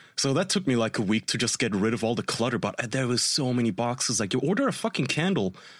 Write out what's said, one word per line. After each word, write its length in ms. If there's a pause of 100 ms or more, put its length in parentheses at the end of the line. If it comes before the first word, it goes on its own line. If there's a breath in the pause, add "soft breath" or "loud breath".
(160 loud breath)
So 180
that 140
took 180
me, 120
like, 200
a 40
week 260
to 100
just 220
get 160
rid 180
of 120
all 100
the 80
clutter, 360
but, 220
uh, 60
there 200
was 140
so 300
many 200
boxes. 500
Like, 120
you 60
order 280
a 60
fucking 340
candle, 480 (240 loud breath)